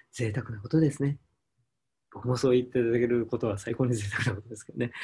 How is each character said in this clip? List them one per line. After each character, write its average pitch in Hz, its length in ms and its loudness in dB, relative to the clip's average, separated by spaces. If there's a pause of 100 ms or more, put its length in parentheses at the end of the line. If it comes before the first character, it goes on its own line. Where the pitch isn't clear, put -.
(100)
贅 110 240 -4
沢 123 160 -4
な 107 100 -8
こ - 80 -12
と 160 120 4
で 156 100 4
す 139 140 -4
ね。 143 140 0 (920)
僕 - 160 -8
も 127 80 2
そ 131 140 2
う - 20 6
言 123 120 6
っ - 20 -12
て 127 140 0
い - 20 4
た 117 80 2
だ 120 80 4
け 120 80 4
る 120 200 2
こ 117 120 -4
と - 80 -2
は 98 120 0
最 117 160 -6
高 127 120 2
に 123 80 2
贅 104 140 -4
沢 - 160 -2
な 113 100 0
こ 98 80 -10
と - 60 -18
で 113 80 -12
す - 80 -16
け - 80 -20
ど - 60 -12
ね。 123 140 -2 (120)